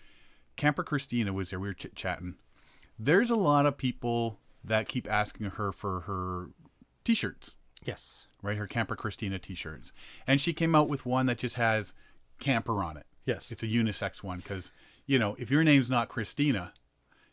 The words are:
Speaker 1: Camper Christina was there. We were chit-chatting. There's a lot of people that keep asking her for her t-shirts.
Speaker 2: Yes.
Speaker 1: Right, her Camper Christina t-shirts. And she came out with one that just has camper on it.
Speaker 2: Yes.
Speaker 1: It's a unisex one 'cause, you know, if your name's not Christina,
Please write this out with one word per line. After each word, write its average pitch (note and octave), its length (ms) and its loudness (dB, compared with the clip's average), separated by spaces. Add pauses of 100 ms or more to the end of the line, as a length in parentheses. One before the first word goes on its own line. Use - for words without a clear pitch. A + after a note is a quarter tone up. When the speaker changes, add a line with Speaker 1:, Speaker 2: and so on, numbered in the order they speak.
(560)
Speaker 1:
Camper D3 280 2
Christina A#2+ 480 0
was F#2+ 180 -2
there. F#2+ 80 -4
We G2 100 -4
were G2 60 -4
chit-chatting. - 640 -6 (600)
There's F3+ 320 4
a A#3 60 4
lot D3 300 6
of C#3 120 0
people A#2 600 0 (240)
that A2 260 0
keep A2+ 220 -4
asking G#2 400 0
her G2+ 220 -2
for F#2+ 280 -4
her F#2 500 -4 (540)
t-shirts. - 500 -2 (300)
Speaker 2:
Yes. - 440 -10 (140)
Speaker 1:
Right, G#2 160 -2
her G#2 100 -6
Camper A2+ 260 -2
Christina G2 460 -4
t-shirts. - 520 -10 (340)
And C#3 140 4
she E3+ 120 0
came E3 220 2
out D3+ 140 6
with C#3+ 180 -4
one B2+ 200 2
that B2 120 2
just - 180 -4
has A2 380 0 (440)
camper A2+ 440 0
on D#2+ 140 -4
it. D2 100 -14 (180)
Speaker 2:
Yes. A2+ 260 -2
Speaker 1:
It's A2+ 120 -10
a A2+ 60 -2
unisex A2 540 0
one F2+ 180 -6
'cause, F#2+ 300 -8 (360)
you C3+ 120 4
know, G#2+ 200 2
if A#2 120 -6
your D#3 140 6
name's C#3 260 6
not A#2+ 180 2
Christina, A2+ 640 -2 (600)